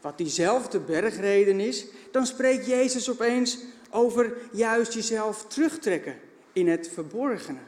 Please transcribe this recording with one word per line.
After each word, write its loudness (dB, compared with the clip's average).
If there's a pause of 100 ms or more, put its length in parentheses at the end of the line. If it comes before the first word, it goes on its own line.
wat -10
diezelfde 0
bergreden 2
is, -2 (260)
dan 2
spreekt 0
Jezus 2
opeens 2 (320)
over 2 (140)
juist 2
jezelf -2
terugtrekken -2 (380)
in 4
het 0
verborgene. -6